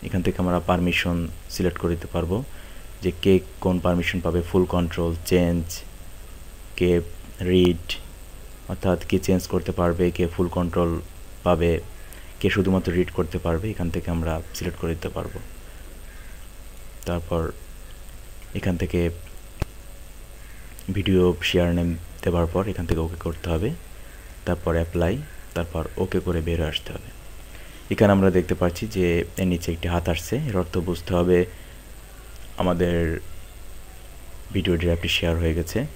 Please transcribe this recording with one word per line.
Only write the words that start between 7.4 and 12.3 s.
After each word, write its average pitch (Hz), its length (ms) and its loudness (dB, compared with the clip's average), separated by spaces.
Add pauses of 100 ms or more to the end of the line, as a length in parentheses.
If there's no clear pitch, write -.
read, 90 340 6 (880)
অর্থাৎ 90 280 2 (100)
কে 95 80 4 (100)
change 92 140 4 (120)
করতে 92 260 0
পারবে, 87 260 4 (120)
কে 90 160 4
full 90 140 0 (100)
control 87 340 2 (540)
পাবে, 85 260 6 (680)